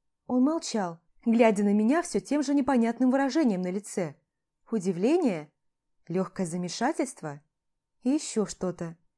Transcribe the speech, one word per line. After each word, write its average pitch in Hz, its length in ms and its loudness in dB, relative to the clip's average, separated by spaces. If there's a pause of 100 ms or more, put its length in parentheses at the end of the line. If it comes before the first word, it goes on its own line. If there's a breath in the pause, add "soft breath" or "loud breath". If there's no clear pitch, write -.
(260)
Он 254 160 2
молчал, 233 560 -2 (280)
глядя 226 360 4
на 202 120 4
меня 220 260 2
все 214 200 -2
тем 294 220 -2
же 277 120 0
непонятным 254 560 2
выражением 269 500 2
на 180 100 -4
лице. 185 460 -6 (540)
Удивление, 196 800 0 (560)
легкое 185 380 -4
замешательство 180 960 -4 (600)
и 247 80 0
еще 240 360 -2
что-то 175 500 -8 (220)